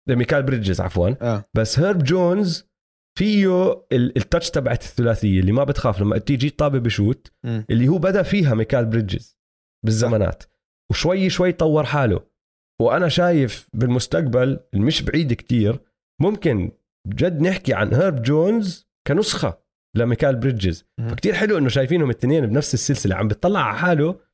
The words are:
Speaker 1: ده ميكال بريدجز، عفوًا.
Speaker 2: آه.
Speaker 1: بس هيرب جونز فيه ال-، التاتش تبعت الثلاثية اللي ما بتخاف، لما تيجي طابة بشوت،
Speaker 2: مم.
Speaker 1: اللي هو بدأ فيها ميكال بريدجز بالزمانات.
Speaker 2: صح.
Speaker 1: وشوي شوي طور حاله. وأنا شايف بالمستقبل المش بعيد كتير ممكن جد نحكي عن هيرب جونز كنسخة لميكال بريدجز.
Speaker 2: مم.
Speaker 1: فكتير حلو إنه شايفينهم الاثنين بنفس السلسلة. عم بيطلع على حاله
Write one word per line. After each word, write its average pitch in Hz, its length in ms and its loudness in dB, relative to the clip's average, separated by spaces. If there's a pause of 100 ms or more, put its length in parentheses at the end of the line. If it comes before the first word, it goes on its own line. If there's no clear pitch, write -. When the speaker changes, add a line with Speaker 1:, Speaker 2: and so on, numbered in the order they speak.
Speaker 1:
ده 131 60 0
ميكال 123 280 0
بريدجز، 107 380 -2
عفوًا. 90 420 0
Speaker 2:
آه. 110 220 -2 (120)
Speaker 1:
بس 110 220 0
هيرب 180 240 2
جونز 180 680 0 (460)
فيه 196 540 2
ال-، - 440 -2
التاتش - 340 -2
تبعت 123 320 -2
الثلاثية 110 580 0
اللي 92 120 2
ما 135 120 2
بتخاف، 120 360 -2
لما 104 180 0
تيجي 135 320 -2
طابة 143 280 0
بشوت، 113 540 -2 (120)
Speaker 2:
مم. 113 260 -6
Speaker 1:
اللي 127 180 2
هو 175 100 2
بدأ 190 240 2
فيها 156 320 0
ميكال 113 320 0
بريدجز 110 520 -4 (480)
بالزمانات. 110 560 0
Speaker 2:
صح. - 60 -20 (420)
Speaker 1:
وشوي 190 400 0
شوي 180 220 2
طور 156 320 0
حاله. 127 480 -2 (500)
وأنا 147 260 2
شايف 156 640 0
بالمستقبل 127 880 0 (140)
المش 127 280 0
بعيد 147 300 -2
كتير 107 460 0 (440)
ممكن 147 500 0 (360)
جد 160 320 -2
نحكي 170 340 -2
عن 101 200 0
هيرب 147 280 0
جونز 175 680 0 (180)
كنسخة 151 520 -2 (380)
لميكال 120 400 2
بريدجز. 110 480 -2 (160)
Speaker 2:
مم. 117 80 -6
Speaker 1:
فكتير - 260 -2
حلو 208 240 0
إنه 139 100 2
شايفينهم 135 420 0
الاثنين 131 360 0
بنفس 127 280 0
السلسلة. 113 420 -2
عم 104 120 -2
بيطلع 180 320 -2
على 110 180 -2
حاله 170 420 0 (140)